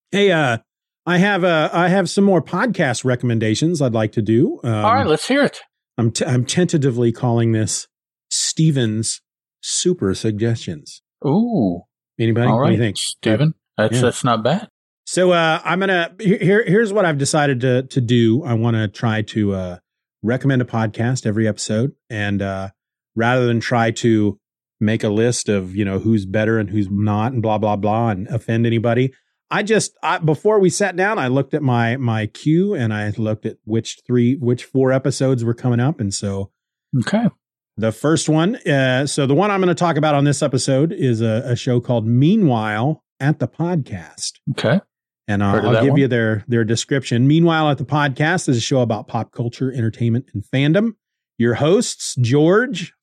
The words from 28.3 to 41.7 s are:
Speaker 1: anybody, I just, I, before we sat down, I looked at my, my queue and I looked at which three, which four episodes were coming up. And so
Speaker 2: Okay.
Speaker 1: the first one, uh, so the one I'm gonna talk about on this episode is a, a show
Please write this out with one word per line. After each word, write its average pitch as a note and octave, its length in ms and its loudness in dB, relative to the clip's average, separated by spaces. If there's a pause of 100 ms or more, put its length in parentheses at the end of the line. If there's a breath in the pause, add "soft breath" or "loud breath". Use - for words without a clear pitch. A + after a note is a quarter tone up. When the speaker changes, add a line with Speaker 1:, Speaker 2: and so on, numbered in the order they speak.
Speaker 1:
anybody, A#2 480 0 (360 soft breath)
I F3+ 140 -2
just, G#3 380 0
I, E3+ 180 -2
before F3+ 400 2
we F#3 100 4
sat F3+ 260 -2
down, G3 240 0
I C3 80 -2
looked C3+ 260 0
at D3+ 80 -2
my, A#2+ 360 0
my A2+ 300 -2
queue F3 460 0
and A#2 200 -2
I G#2 160 -4
looked G#2+ 360 -4
at - 200 -6
which A2 420 -4
three, B2 280 2
which A#2+ 280 -2
four C3 300 0
episodes C3 500 0
were A#2 100 -2
coming A#2+ 280 0
up. C#3 180 -2
And G2 140 -4
so G2 380 -6 (480)
Speaker 2:
Okay. G#3+ 280 0 (480)
Speaker 1:
the A2 160 -2
first D3+ 380 0
one, E3 260 2
uh, C3+ 520 0
so C#3 180 -2
the C3+ 100 2
one G3+ 160 2
I'm G3 80 0
gonna F3+ 160 2
talk E3 220 0
about D3+ 180 2
on C#3+ 80 2
this C#3+ 180 0
episode C#3 520 0
is C3 260 0
a, A2+ 280 0
a B2 100 0
show B2 240 0